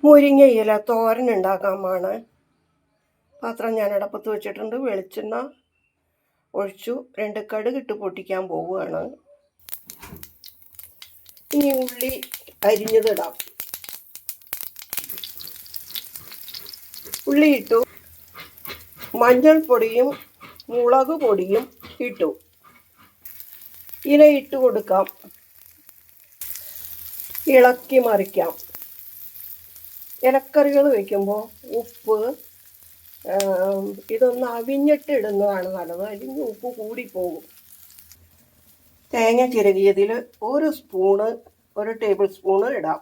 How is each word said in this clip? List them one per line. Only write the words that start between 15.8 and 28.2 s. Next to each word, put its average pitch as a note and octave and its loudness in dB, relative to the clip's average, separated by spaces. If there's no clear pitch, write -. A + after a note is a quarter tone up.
ഉള്ളി D4 4
ഇട്ടു. A3+ 0
മഞ്ഞൾപ്പൊടിയും B3 4
മുളക് B3+ 2
പൊടിയും G3+ 0
ഇട്ടു. E3+ -4
ഇല D4 10
ഇട്ട് C#4 -10
കൊടുക്കാം. G3+ 2
ഇളക്കി B3+ 6
മറിക്കാം. F#3+ -2